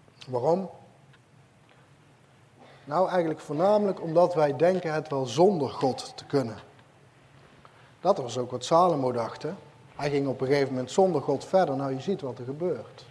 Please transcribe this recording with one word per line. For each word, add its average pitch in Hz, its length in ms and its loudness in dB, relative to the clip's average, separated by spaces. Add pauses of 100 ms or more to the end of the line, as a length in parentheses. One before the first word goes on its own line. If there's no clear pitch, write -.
(280)
Waarom? 156 420 0 (2250)
Nou, 165 240 0
eigenlijk 165 320 0
voornamelijk 190 600 0
omdat 170 320 4
wij 147 220 2
denken 170 360 2
het 151 160 -4
wel 135 180 -2
zonder 147 440 2
God - 460 -4
te - 80 -16
kunnen. 117 320 -2 (1400)
Dat 190 180 2
was 123 200 -6
ook 123 120 -4
wat 123 140 -6
Salomo 165 480 4
dacht, 117 300 -4
hè? 160 120 -6 (400)
Hij 143 160 -4
ging 139 160 0
op 131 140 -4
een 135 60 0
gegeven 139 220 2
moment 127 220 -4
zonder 185 320 4
God 139 220 -2
verder. 165 320 2
Nou, 139 180 -4
je 131 60 -6
ziet 190 200 -4
wat 123 180 -8
er 123 60 -12
gebeurt. 139 680 -6